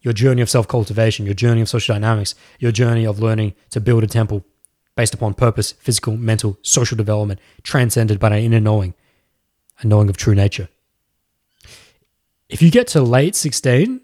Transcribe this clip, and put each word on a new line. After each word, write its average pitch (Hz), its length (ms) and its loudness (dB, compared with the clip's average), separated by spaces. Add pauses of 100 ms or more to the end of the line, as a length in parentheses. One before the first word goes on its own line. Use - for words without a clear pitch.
Your 117 120 -2
journey 123 280 2
of 113 80 0
self-cultivation, 110 760 0
your 101 100 -4
journey 117 240 0
of 110 80 -2
social 113 280 -2
dynamics, 107 400 -2 (240)
your 120 120 0
journey 117 340 0
of 104 140 -4
learning 110 340 -2 (180)
to - 100 -4
build 117 220 2
a 107 40 0
temple 104 380 -2 (500)
based 117 180 -2
upon 104 200 -4
purpose, 113 380 -2
physical, 113 460 -4
mental, 110 440 -2
social 120 360 -2
development, 104 420 -2 (240)
transcended 113 560 0
by 117 80 2
an 104 160 2
inner 113 160 4
knowing, 107 340 0 (840)
a 113 80 -4
knowing 104 220 4
of 92 80 -4
true 104 180 2
nature. 101 320 0 (1800)
If - 120 -2
you 165 80 8
get 240 200 4
to 151 120 2
late 131 320 2
sixteen 156 720 -2